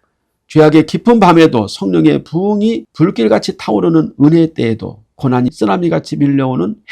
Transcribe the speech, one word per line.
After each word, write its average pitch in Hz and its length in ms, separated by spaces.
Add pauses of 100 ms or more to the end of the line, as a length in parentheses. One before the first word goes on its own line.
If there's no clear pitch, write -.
(480)
죄악의 151 380
깊은 190 340
밤에도 160 460
성령의 156 580
부흥이 208 680
불길같이 202 640
타오르는 170 680
은혜의 160 320
때에도 110 480 (140)
고난이 127 360
쓰나미같이 170 640
밀려오는 139 600 (160)